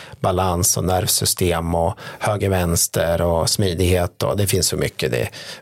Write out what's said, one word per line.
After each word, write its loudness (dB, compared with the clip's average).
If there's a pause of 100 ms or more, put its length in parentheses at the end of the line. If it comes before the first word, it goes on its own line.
(200)
balans 2
och -2
nervsystem 0
och 0 (220)
höger-vänster 0
och 2
smidighet, 0
och 0
det 2
finns 2
så -4
mycket, -2
det, -2 (320)